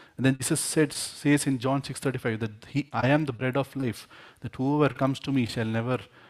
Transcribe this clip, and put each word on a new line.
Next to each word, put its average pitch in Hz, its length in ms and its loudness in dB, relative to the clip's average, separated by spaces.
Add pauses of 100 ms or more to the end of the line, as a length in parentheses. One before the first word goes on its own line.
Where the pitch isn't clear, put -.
(180)
And 120 80 2
then 131 120 4
Jesus - 220 0
said, - 340 2
says - 540 0
in 135 100 2
John 135 260 -2
six - 160 -10
thirty-five 120 400 -2
that 113 120 -4 (180)
he, - 240 -2
"I 117 140 2
am 151 180 4
the 135 80 -4
bread 127 240 -2
of 139 180 -2
life, 131 320 -4 (340)
that - 140 -10
whoever 139 380 2
comes 135 280 0
to 143 100 -4
me 131 140 2
shall 117 200 -2
never 113 320 0 (320)